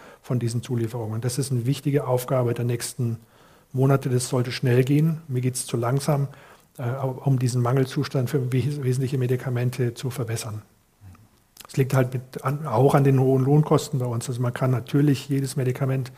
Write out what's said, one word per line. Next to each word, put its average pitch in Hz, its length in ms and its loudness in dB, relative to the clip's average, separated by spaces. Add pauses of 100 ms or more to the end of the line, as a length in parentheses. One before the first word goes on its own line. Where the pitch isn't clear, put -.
(220)
von 127 180 -2
diesen 117 240 -2
Zulieferungen. 113 560 -4
Das 123 180 -4
ist 135 140 -2
eine 120 140 -2
wichtige 139 420 0
Aufgabe 127 460 2
der 120 120 -2
nächsten 120 520 -2 (560)
Monate. 135 360 4
Das 123 200 0
sollte 123 220 0
schnell 127 320 4
gehen. 151 440 2
Mir 123 140 -2
geht's 127 240 -2
zu - 120 -4
langsam, 139 520 0 (480)
äh, 139 60 -8 (220)
um 131 320 0
diesen 123 240 0
Mangelzustand 131 680 0
für 127 220 -2
wes-, 139 300 -2
wesentliche 127 360 -2
Medikamente 123 760 -2
zu - 160 -8
verbessern. 113 540 -6 (1040)
Es - 100 -12
liegt 131 160 2
halt 131 200 2
mit - 300 -8
an, 147 220 -4
auch 135 300 4
an 139 80 6
den 135 160 6
hohen 131 240 4
Lohnkosten 143 560 4
bei 127 60 -2
uns. 117 240 -4
Also 123 120 -4
man 123 120 0
kann 131 180 0
natürlich 139 580 2
jedes 135 280 -4
Medikament 131 600 -2